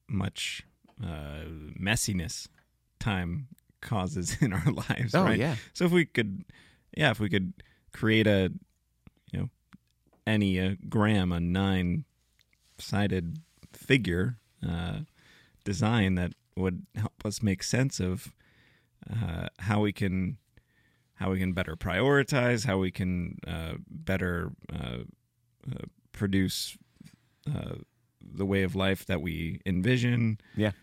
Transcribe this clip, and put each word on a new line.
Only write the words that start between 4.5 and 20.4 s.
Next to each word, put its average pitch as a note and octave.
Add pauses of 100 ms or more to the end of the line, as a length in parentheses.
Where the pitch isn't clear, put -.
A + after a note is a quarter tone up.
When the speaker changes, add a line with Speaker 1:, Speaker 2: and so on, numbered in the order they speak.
Speaker 1:
our G2
lives, -
Speaker 2:
Oh, E3+
Speaker 1:
right? A2
Speaker 2:
yeah. B2+ (180)
Speaker 1:
So F3
if E3+
we F3
could, G#2 (520)
yeah, D3+
if A2
we G#2
could F#2 (400)
create A2
a, F#2+ (800)
you F#2
know, - (760)
enneagram, G2
a E2+
nine-sided F#2 (340)
figure, A2 (300)
uh, F2 (640)
design G2+
that F2 (220)
would F#2 (100)
help -
us G#2
make G2
sense C3+
of, F#2 (760)
uh, F2 (120)
how G#2
we G#2
can, F#2 (800)